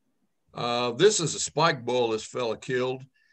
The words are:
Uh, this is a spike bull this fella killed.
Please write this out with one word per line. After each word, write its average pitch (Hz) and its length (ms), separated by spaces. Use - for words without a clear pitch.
Uh, 120 380
this 185 300
is 131 160
a - 20
spike 151 460
bull 123 240
this 110 160
fella 117 320
killed. 127 480